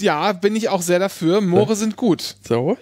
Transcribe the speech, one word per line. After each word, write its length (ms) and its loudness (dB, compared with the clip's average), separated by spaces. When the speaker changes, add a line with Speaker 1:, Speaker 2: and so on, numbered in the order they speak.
Speaker 1:
Ja, 320 2
bin 220 0
ich 140 -2
auch 120 0
sehr 180 2
dafür. 400 0
Moore 320 2
Speaker 2:
Ja. 40 0
Speaker 1:
sind 200 -4
gut. 400 -2
Speaker 2:
So. 360 -2